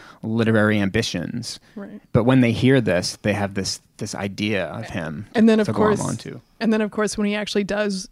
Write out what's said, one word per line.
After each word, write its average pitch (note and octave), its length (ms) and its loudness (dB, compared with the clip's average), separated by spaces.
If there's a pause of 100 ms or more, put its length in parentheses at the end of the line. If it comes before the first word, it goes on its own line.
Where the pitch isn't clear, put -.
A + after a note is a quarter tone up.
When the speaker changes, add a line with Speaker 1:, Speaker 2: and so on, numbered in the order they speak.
(220)
Speaker 1:
literary A2 580 2
ambitions. G2+ 800 -2 (160)
Speaker 2:
Right. G3+ 260 -16 (120)
Speaker 1:
But A2+ 120 4
when C3 160 6
they A#2 120 6
hear B2 280 4
this, F2+ 420 0
they G#2+ 100 2
have G2 220 -4
this, F#2+ 260 -6 (160)
this - 180 -10
idea G2+ 520 -4
of G#2 240 -8
him D#2+ 440 -8
Speaker 2:
And A3+ 140 6
then, A3 120 4
of G#3 60 0
Speaker 1:
to - 60 -2
glom G#3+ 240 2
Speaker 2:
course, - 40 -2
Speaker 1:
onto. - 400 -6 (200)
Speaker 2:
and A3+ 120 0
then, A3 80 0
of G#3 120 -2
course, G#3 260 -4
when G#3 80 0
he G#3 80 -2
actually G#3 300 -2
does G3+ 480 -4